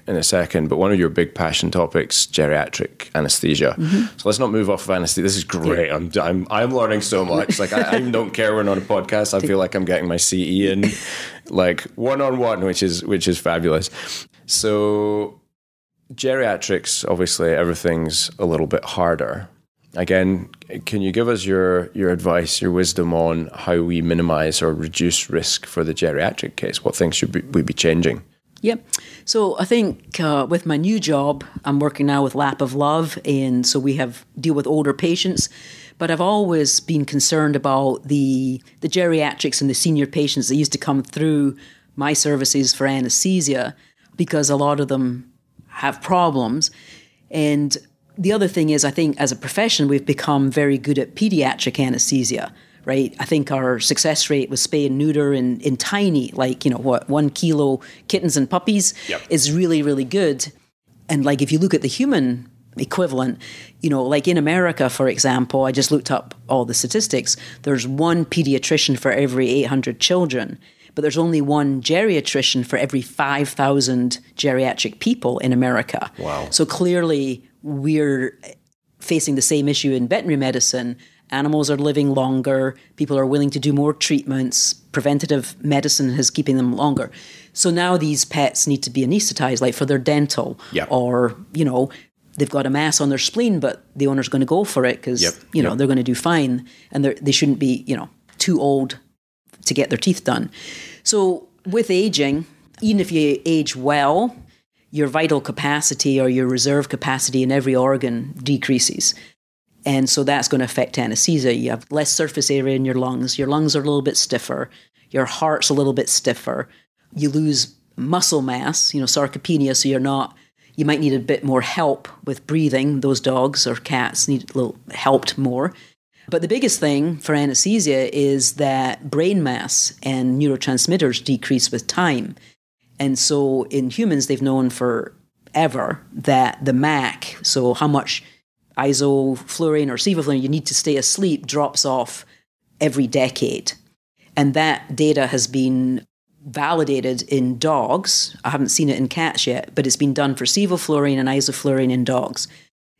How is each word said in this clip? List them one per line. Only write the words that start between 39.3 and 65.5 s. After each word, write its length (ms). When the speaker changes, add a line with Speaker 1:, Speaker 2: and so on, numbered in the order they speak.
Speaker 2:
and 100
the 40
senior 320
patients 420
that 80
used 160
to 60
come 240
through 540
my 200
services 600
for 120
anesthesia, 880
because 340
a 60
lot 240
of 80
them 420
have 340
problems. 680
And 460
the 160
other 160
thing 220
is, 140
I 60
think 300
as 100
a 60
profession, 520
we've 180
become 440
very 280
good 200
at 180
pediatric 680
anesthesia, 680
right? 340
I 60
think 260
our 300
success 500
rate 200
with 100
spay 260
and 120
neuter 340
in, 280
in 160
tiny, 560
like, 320
you 60
know, 80
what, 300
one 220
kilo 500
kittens 300
and 120
puppies 460
Speaker 1:
Yep. 220
Speaker 2:
is 200
really, 320
really 220
good. 480
And, 160
like, 180
if 80
you 80
look 160
at 80
the 60
human 600
equivalent, 640
you 100
know, 140
like, 240
in 80
America, 520
for 200
example, 560